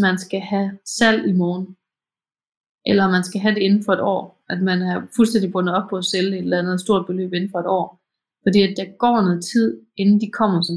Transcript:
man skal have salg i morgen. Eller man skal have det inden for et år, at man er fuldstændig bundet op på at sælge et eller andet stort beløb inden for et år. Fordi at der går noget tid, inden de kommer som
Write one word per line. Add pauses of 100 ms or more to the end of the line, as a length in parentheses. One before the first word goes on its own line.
man
skal
have (200)
salg
i
morgen. (1080)
Eller
man
skal
have
det
inden
for
et
år,
at
man
er (100)
fuldstændig
bundet
op
på
at
sælge
et
eller
andet
stort
beløb
inden
for
et
år. (420)
Fordi
at
der
går
noget
tid, (160)
inden
de
kommer
som